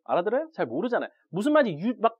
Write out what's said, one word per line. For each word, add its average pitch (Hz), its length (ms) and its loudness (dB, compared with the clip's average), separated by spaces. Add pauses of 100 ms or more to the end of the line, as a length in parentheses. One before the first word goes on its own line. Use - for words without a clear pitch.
알아들어요? 208 480 0
잘 180 140 -4
모르잖아요. 156 440 -2 (200)
무슨 214 240 0
말인지 208 320 2
유-, 240 140 -2
막 208 200 0